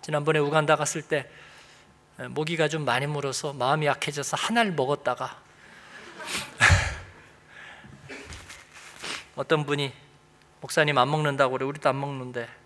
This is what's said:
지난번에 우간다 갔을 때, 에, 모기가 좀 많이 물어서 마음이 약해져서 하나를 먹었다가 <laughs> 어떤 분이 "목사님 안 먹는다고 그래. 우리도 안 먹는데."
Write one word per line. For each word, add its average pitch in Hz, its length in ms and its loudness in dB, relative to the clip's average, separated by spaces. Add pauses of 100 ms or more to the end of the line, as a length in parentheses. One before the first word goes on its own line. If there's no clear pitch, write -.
지난번에 151 380 2
우간다 151 380 4
갔을 151 240 -2
때, 143 280 -2 (880)
에, 123 120 -10
모기가 156 400 0
좀 151 160 -4
많이 127 220 2
물어서 143 440 -4
마음이 143 360 2
약해져서 143 500 -2
하나를 226 340 2
먹었다가 131 720 -2 (800)
<laughs> - 3250 -4
어떤 147 300 2
분이 143 260 0 (720)
"목사님 147 360 2
안 131 140 6
먹는다고 139 460 2
그래. 131 80 -2
우리도 147 240 0
안 135 100 0
먹는데." 127 480 -6 (180)